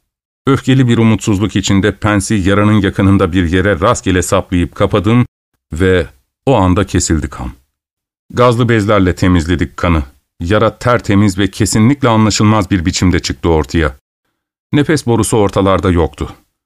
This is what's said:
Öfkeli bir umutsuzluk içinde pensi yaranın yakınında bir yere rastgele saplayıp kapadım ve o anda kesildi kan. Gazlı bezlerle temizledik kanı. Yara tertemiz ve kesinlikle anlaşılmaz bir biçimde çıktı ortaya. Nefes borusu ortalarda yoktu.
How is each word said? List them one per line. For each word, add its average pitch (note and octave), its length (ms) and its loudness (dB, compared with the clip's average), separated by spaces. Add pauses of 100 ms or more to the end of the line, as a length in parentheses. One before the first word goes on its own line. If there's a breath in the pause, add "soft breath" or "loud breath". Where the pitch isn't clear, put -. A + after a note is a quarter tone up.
(460)
Öfkeli C3 420 2
bir A#2 100 2
umutsuzluk G#2+ 580 0
içinde G2 400 0
pensi G#2 380 -2
yaranın G#2 460 2
yakınında G2 520 0
bir F2+ 180 0
yere F#2 300 0
rastgele F#2 420 0
saplayıp F2+ 520 -2
kapadım A2 520 0 (460)
ve F#2 340 0 (400)
o C3+ 100 2
anda F#2 300 2
kesildi D#2+ 440 -2
kan. B1+ 220 -12 (800)
Gazlı A#2+ 360 2
bezlerle G#2 460 2
temizledik F2 600 0
kanı. E2+ 260 0 (380)
Yara G#2+ 380 0
tertemiz G#2+ 600 0
ve G2 120 -2
kesinlikle A#2+ 580 0
anlaşılmaz G#2+ 640 0
bir F2+ 160 0
biçimde F2+ 340 0
çıktı - 280 -6
ortaya. D#2 480 -2 (760)
Nefes D3 340 0
borusu A2+ 300 0
ortalarda G2 540 0
yoktu. E2 440 -2 (320)